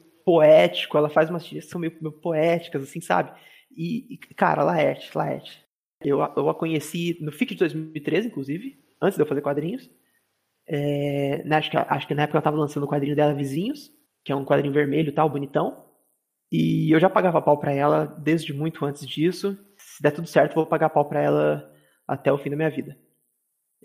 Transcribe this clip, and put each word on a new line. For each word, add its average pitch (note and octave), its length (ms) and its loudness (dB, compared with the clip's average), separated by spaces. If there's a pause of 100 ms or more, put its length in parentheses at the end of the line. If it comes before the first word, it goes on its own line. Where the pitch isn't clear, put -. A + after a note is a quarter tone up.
(240)
poético. E3 720 6
Ela D3+ 120 2
faz D#3+ 200 2
umas E3+ 140 -6
sugestões D#3+ 380 -12
meio, E3 180 -6
meio D#3 140 -10
poéticas, E3 720 -2
assim, E3+ 180 -12
sabe? F3 300 0 (440)
E, - 380 -8
e, - 40 -16 (180)
cara, D3+ 280 2
Laerte, D3+ 520 0
Laerte. C#3+ 500 -6 (360)
Eu C#3+ 200 0
a, D3+ 140 -4
eu D3 140 0
a D#3+ 60 -2
conheci E3+ 640 -4
no D3+ 120 -8
fic B3+ 220 -4
de E3+ 60 -6
dois D#3+ 140 0
mil D#3 200 -10
e D3+ 60 -8
treze, E3+ 280 -2
inclusive, D#3+ 520 -10 (220)
antes F#3 160 0
de D#3+ 40 4
eu D3 60 0
fazer D3 140 -2
quadrinhos. D3+ 480 -4 (760)
É, C#3+ 800 -2
né, D3+ 120 2
acho D#3 120 -2
que, - 80 0
acho - 300 -2
que D3 80 -4
na D3+ 80 0
época D3+ 140 0
ela D3 60 0
tava D3+ 140 0
lançando D3 260 -2
o C#3 40 -2
quadrinho C#3+ 280 -2
dela, D3 180 4
Vizinhos, D3 580 -6 (320)
que - 80 -6
é C#3 40 -2
um C3+ 100 -4
quadrinho C#3+ 280 2
vermelho D3 360 0
e - 20 -6
tal, D#3 180 2
bonitão. C#3+ 560 -4 (680)
E D#3+ 420 2
eu D#3+ 60 6
já F#3 100 6
pagava F3+ 320 2
pau C#3+ 160 4
pra C#3+ 160 -2
ela D3+ 320 2
desde D3+ 480 -2
muito D3+ 320 -6
antes C#3+ 200 -6
disso. F3+ 520 -4 (200)
Se - 240 -20
der D3 100 4
tudo E3 160 -6
certo, D3+ 240 4
eu - 40 -6
vou D#3+ 100 2
pagar D#3 240 2
pau D3 160 2
pra D3 160 -2
ela D3 500 0 (360)
até C#3 240 0
o C#3 60 2
fim C#3 120 -6
da C#3+ 60 -6
minha D#3 140 0
vida. C3+ 280 -8 (880)